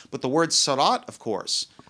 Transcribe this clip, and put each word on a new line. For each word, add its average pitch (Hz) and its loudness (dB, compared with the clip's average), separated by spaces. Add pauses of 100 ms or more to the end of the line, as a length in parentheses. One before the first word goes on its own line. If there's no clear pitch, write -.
(100)
But 135 -8
the 135 -2
word 156 2
Sarat, 156 2
of - -16
course, - -4 (220)